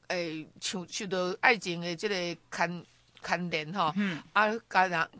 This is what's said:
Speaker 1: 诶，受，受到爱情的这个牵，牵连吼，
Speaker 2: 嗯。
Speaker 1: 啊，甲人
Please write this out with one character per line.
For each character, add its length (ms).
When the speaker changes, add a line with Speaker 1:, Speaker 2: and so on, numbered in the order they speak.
Speaker 1:
诶， 400
受， 260
受 180
到 120
爱 180
情 220
的 140
这 140
个 320
牵， 340
牵 280
连 240
吼， 220
Speaker 2:
嗯。 260
Speaker 1:
啊， 180
甲 160
人 220